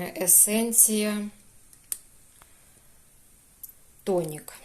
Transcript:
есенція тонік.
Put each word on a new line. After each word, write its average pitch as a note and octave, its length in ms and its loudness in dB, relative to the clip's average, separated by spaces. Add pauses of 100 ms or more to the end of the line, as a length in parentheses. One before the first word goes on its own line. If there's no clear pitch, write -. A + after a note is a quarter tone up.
(180)
есенція G#3 1120 2 (2750)
тонік. E3 500 -6 (120)